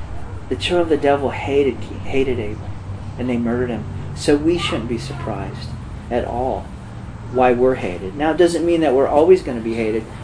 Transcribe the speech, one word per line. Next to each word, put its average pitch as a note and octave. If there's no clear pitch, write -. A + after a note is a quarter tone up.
The C3+
children F3
of E3
the D#3
devil C#3+
hated, C#3
hated C3
Abel, G#2
and B2
they B2
murdered A#2+
him. G#2+
So D3
we E3
shouldn't D#3+
be B2
surprised -
at A#2
all A#2+
why B2+
we're B2+
hated. F#2+
Now, D3+
it D#3+
doesn't E3
mean E3+
that C#3+
we're C3+
always E3+
gonna C3
be A2+
hated, A2